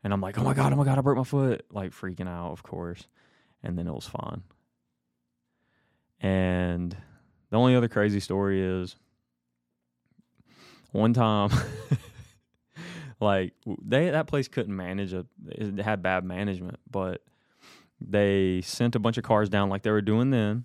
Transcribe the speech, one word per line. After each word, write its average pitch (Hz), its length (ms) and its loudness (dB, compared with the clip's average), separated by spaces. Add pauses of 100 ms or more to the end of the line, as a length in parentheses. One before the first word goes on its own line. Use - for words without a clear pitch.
And 101 80 0
I'm 98 80 2
like, 95 180 -4
"Oh 123 60 0
my 135 100 2
God, 139 180 2
oh 135 40 2
my 143 80 4
God, 135 120 2
I 139 40 2
broke 131 160 2
my 127 80 0
foot." 135 480 0
Like, 95 180 -6
freaking 92 380 -8
out, 87 240 -8
of - 100 -12
course. - 460 -10 (560)
And 87 120 -6
then 87 120 -6
it 80 60 -6
was - 120 -10
fine. - 360 -10 (1800)
And 90 760 0 (540)
the 110 60 0
only 127 180 6
other 120 140 4
crazy 104 320 2
story 98 400 0
is 92 360 -4 (2000)
one 110 220 4
time, 107 360 4 (840)
<laughs> 165 840 -18
like, 95 340 2 (100)
w-, - 220 -8
they, 139 240 2
that 151 160 0
place 139 220 -2
couldn't 104 260 -4
manage 92 380 -6
a, 92 140 -6 (200)
it 101 320 -6
had 101 240 -2
bad 92 220 0
management, 92 540 -6 (120)
but 92 320 -4 (800)
they 98 640 4
sent 120 340 0
a - 20 2
bunch 113 200 0
of 113 60 -6
cars 107 240 4
down 101 200 2
like 98 140 -2
they 107 80 0
were 107 100 4
doing 110 300 2
then. 117 340 0